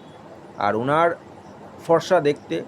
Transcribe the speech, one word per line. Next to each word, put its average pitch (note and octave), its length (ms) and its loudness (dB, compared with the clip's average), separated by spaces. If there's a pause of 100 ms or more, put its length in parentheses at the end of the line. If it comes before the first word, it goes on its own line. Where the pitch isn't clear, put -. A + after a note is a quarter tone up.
(580)
আর G#2 180 0
ওনার D3+ 400 0 (680)
ফর্সা E3 340 2
দেখতে D3 480 -4